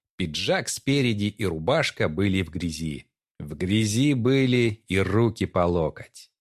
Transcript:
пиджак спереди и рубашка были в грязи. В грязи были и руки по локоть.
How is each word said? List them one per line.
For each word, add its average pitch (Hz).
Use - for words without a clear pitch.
пиджак 92
спереди 123
и 107
рубашка 92
были 95
в 82
грязи. 80
В 76
грязи 107
были 123
и 92
руки 98
по 87
локоть. -